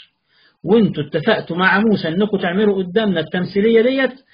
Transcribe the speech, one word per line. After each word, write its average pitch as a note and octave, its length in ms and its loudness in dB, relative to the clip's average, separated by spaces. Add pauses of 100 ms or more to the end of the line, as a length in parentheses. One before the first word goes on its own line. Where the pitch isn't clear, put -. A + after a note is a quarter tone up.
(640)
وانتوا E3+ 400 2
اتفقتوا E3 540 -4
مع F#3 220 2
موسى G#3 280 0
انكم G3 300 -2
تعملوا G3 460 -2
قدامنا F#3 360 -2
التمثيلية G3+ 600 0
ديت B3+ 380 0 (140)